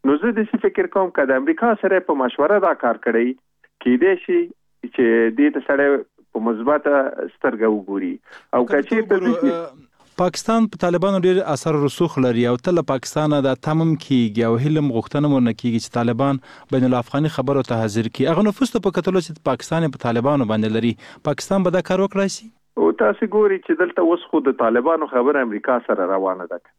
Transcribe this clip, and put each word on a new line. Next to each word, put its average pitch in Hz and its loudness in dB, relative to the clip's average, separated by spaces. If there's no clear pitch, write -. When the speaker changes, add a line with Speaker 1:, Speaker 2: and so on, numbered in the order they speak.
Speaker 1:
نو 139 2
زه 202 -2
داسې 214 -2
فکر 196 0
کوم 190 2
که 147 2
د 131 2
امریکا 165 0
سره 190 2
په 160 0
مشوره 143 2
دا 180 2
کار 117 0
کړی، 120 0
کیدای 127 4
شي 175 0
چې 123 2
دې 147 4
ته 143 -2
سړی 143 2
په 110 -4
مثبته 139 0
سترګه 110 -2
وګوري. 95 -4
او 123 2
که 143 0
Speaker 2:
که - -8
Speaker 1:
چیرته 220 0
Speaker 2:
ته 196 4
وګورو، 180 0
Speaker 1:
داسې - 0
Speaker 2:
اه، - -10
پاکستان 220 0
په - -4
طالبانو 180 2
ډېر 185 2
اثر 151 -2
رسوخ 143 0
لري 120 2
او 123 2
ته 175 2
له 156 0
پاکستانه 147 -2
دا 131 0
تمم 160 0
کیږي 117 0
او 117 2
هیله 151 0
م 120 -2
غوښتنه 143 -2
م 139 2
ورنه 117 2
کیږي 117 -2
چې - -6
طالبان 127 0
بین 127 2
الافغاني 143 -2
خبرو 135 -2
ته 113 0
حاضر 110 -2
کړي. 135 -2
هغه 208 2
نفوذ 240 -2
ته 190 -4
په 180 0
کتلو 190 0
چې 160 -8
پاکستان 165 -2
یې 143 -2
په 127 -4
طالبانو 120 0
باندې 110 0
لري، 113 0
پاکستان 185 -2
به 175 0
دا 175 -2
کار 190 0
وکړای 196 -2
شي؟ 220 -20
Speaker 1:
او 165 2
تاسې 214 0
ګورئ 196 4
چې 160 0
دلته 175 -2
اوس 170 0
خو 147 0
د 127 -4
طالبانو 135 0
خبره 131 2
امریکا 117 -2
سره 95 0
روانه 92 -4
ده. - -12